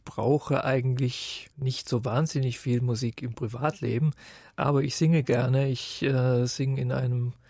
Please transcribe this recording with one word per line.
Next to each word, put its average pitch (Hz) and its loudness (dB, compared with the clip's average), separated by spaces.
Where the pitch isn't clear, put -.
brauche 135 0
eigentlich 131 -2
nicht 131 -4
so 120 0
wahnsinnig 131 -2
viel 120 0
Musik 120 -2
im 123 -6
Privatleben, 123 -2
aber 143 2
ich 139 -4
singe 160 4
gerne. 127 2
Ich, - -6
äh, 127 2
singe 135 -2
in 127 -2
einem 123 0